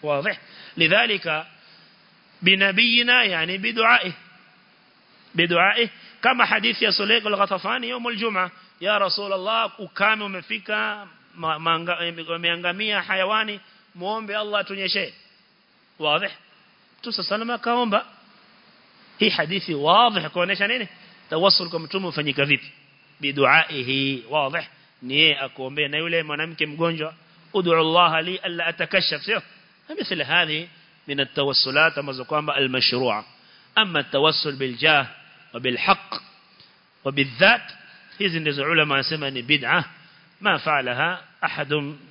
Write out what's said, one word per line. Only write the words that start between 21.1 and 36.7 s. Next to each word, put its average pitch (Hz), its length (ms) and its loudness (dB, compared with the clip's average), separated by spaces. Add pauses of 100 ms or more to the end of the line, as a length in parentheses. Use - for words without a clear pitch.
Tawassul 180 400 4
kwa 170 100 -4
mtume 185 260 -6
ufanyika 143 380 0
vipi? 143 280 0 (480)
Bidu'aihi, 139 1120 2
wazi? 147 360 -2 (360)
Ni 127 140 -8
yeye 151 240 6
akuombea 139 480 -6
na 147 100 -6
yule 165 240 -2
mwanamke 156 440 -4
mgonjwa, 160 480 -4 (400)
"Ud'u 175 200 2
Allah 160 500 4
li 185 120 -6
alla 170 300 -6
atakashaf," 170 560 -2
sio? 202 200 -2 (560)
Mithla 180 260 -4
hadhi 160 440 0 (380)
min 143 140 -4
at-tawassulat 139 800 2
ambazo 135 260 -8
kwamba 151 300 -2
al-mashru'a. 127 720 0 (500)
Amma 185 240 2
at-tawassul 147 580 0
bil 131 200 -6
jah 143 300 4 (460)
wa 117 80 -10
bil 127 180 -2
haqq - 440 0 (840)